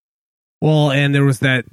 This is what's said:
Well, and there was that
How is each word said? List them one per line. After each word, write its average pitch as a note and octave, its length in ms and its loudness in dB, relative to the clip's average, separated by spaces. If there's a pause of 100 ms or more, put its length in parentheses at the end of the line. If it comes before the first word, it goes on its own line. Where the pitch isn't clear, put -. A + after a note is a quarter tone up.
(640)
Well, D3+ 280 2
and C#3+ 240 0
there C#3 100 2
was C3+ 160 0
that C3 320 -2